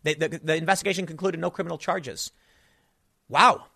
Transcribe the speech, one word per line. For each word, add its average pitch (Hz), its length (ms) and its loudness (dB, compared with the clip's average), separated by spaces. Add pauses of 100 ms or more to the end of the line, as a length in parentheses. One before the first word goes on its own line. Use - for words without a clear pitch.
They, 151 120 0
the, 156 120 0 (160)
the 160 120 0
investigation 185 500 0
concluded 165 340 -4
no 175 100 -2
criminal 170 280 -6
charges. 165 540 -6 (960)
Wow. 180 460 6